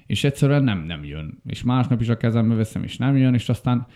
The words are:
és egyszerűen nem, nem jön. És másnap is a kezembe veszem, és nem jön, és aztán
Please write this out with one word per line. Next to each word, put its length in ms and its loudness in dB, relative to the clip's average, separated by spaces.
és 160 -2
egyszerűen 400 2
nem, 200 0
nem 200 -8
jön. 420 -10
És 180 -8
másnap 380 2
is 80 0
a 80 2
kezembe 380 2
veszem, 280 -2
és 140 -10
nem 200 2
jön, 160 4
és 160 0
aztán 360 -2